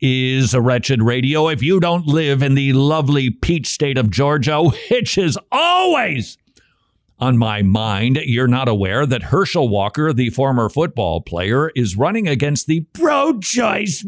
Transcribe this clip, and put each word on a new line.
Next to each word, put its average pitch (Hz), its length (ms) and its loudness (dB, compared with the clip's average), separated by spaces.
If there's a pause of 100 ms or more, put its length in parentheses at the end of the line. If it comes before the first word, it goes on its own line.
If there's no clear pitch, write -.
is 131 520 0
a 127 60 2
Wretched 123 420 0
Radio. 131 460 2
If 151 160 -2
you 185 160 2
don't 170 260 0
live 143 380 0
in 135 120 2
the 139 180 2
lovely 143 560 2
peach 160 380 -2
state 139 300 -2
of 110 140 2
Georgia, 147 500 0
<laughs> - 300 0
which 233 260 0
is 185 220 0 (100)
always 302 880 0 (840)
on 127 180 2
my 110 240 0
mind, 107 640 2
you're 127 240 2
not 127 180 0
aware 104 380 0
that 120 180 -2
Herschel 151 460 0
Walker, 104 420 -2
the 120 180 0
former 123 380 0
football 101 540 -2
player, 110 520 -2
is 110 220 -2
running 185 320 0
against 143 400 -2
the 160 140 0 (120)
pro-choice 233 1160 -2